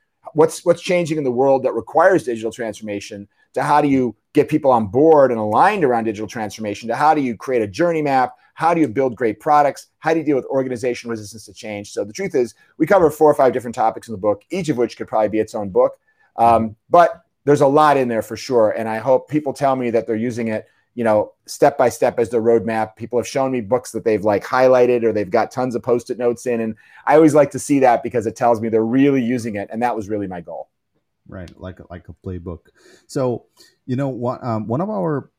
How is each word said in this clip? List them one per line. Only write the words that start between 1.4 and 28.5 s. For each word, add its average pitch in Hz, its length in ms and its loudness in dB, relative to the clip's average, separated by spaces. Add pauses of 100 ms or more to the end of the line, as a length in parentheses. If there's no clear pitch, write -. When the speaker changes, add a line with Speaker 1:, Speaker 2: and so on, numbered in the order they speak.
Speaker 1:
that 117 100 0
requires 160 520 2
digital 113 260 -6
transformation, 104 760 -10 (260)
to 127 100 -4
how 147 180 4
do 147 60 2
you 131 280 0 (180)
get 147 160 2
people 147 200 2
on 113 180 4
board 139 440 6
and 113 80 -2
aligned 151 440 2
around 120 200 2
digital 107 240 -6
transformation, 110 640 -8
to 117 60 -2
how 151 180 2
do 151 80 0
you 120 160 -4
create 127 240 -2
a 104 60 -2
journey 160 340 -2
map, 131 340 0 (180)
how 165 200 0
do 170 80 0
you 143 80 2
build 123 260 -2
great 110 240 -2
products, 147 480 0 (120)
how 160 140 -2
do 165 60 0
you 143 60 -8
deal 147 100 0
with 123 120 -4
organizational 123 640 -4
resistance 107 340 -12
to 98 80 -20
change. 107 400 -12
So - 100 -4
the 107 80 -10
truth 190 240 -6
is, 123 180 0 (240)
we 170 80 0
cover 180 240 4
four 151 220 4
or 147 40 4
five 131 180 4
different 120 220 -6
topics 113 340 -2
in - 20 -10
the 107 60 -10
book, 101 320 -2
each 175 180 -4
of 135 100 0
which 120 200 -2
could 113 100 -12
probably 110 220 0
be 107 100 -2
its 110 160 -4
own 104 140 -6
book. 123 280 2 (380)
Um, 113 400 2 (140)
but 170 340 4 (220)
there's 143 160 4
a 143 60 4
lot 147 280 4
in 131 140 0
there 110 120 -2
for - 140 -8
sure. 110 360 2
And 110 180 -4
I 110 80 -6
hope 127 320 0
people 143 240 -4
tell 135 240 0
me 123 140 -2
that 107 140 0
they're 113 120 -4
using 117 320 -4
it, 107 180 -6 (280)
you 120 80 -4
know, 107 300 2 (120)
step - 320 0
by 123 120 2
step 123 300 -2
as 113 100 0
their 117 120 0
roadmap. 110 540 0
People 117 220 -6
have 113 100 -4
shown 131 240 -4
me 123 100 -4
books 120 320 -4
that 107 100 -8
they've, 107 200 0
like, 104 200 0
highlighted 123 600 2
or 113 80 2
they've 101 180 -4
got 110 200 0
tons 127 260 -6
of 110 60 -6
Post-it 120 360 -2
notes 120 280 -2
in. 117 160 -2
And 110 140 -6 (300)
I 143 100 4
always 156 180 6
like 147 180 4
to 131 80 -10
see 143 200 0
that 120 240 4
because 113 240 -4
it 104 80 -8
tells 120 260 2